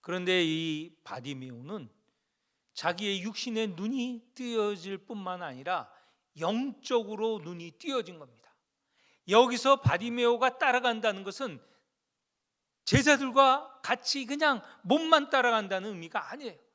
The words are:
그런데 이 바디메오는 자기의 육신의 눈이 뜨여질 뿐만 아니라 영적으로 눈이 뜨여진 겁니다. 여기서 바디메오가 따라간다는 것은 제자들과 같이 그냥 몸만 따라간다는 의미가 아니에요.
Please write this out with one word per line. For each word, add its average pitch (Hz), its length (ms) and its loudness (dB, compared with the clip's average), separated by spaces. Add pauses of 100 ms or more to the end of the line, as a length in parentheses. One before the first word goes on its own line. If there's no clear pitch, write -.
그런데 180 440 0
이 160 600 -4
바디메오는 131 840 -12 (840)
자기의 190 480 -2
육신의 220 460 -4
눈이 233 640 -6
뜨여질 208 640 -4
뿐만 185 440 -8
아니라 151 480 -6 (480)
영적으로 220 1040 -2
눈이 170 360 -12
뜨여진 220 400 -6
겁니다. 127 360 -20 (720)
여기서 247 540 6
바디메오가 240 760 2
따라간다는 226 680 0
것은 190 360 -8 (1200)
제자들과 269 1000 4
같이 254 420 -2
그냥 285 380 0 (200)
몸만 302 460 4
따라간다는 220 640 0
의미가 165 400 -8
아니에요. 247 260 -12 (180)